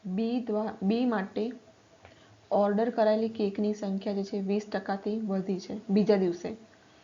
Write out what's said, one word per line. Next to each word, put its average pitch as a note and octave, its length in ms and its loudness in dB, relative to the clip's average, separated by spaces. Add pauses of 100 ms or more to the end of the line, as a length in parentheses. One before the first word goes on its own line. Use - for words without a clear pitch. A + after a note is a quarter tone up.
બી A3+ 360 -2
દ્વા-, G#3+ 420 -2
બી A3+ 220 2
માટે G#3+ 480 -2 (960)
ઓર્ડર G#3 400 4
કરાયેલી A3 380 4
કેકની G#3 460 0
સંખ્યા G3 400 -4
જે G3 100 -2
છે G3+ 160 -4
વીસ G3+ 300 -2
ટકાથી G3+ 500 -4
વધી F#3+ 400 -2
છે G#3+ 200 -10 (100)
બીજા G#3 260 6
દિવસે. F3+ 400 -2 (480)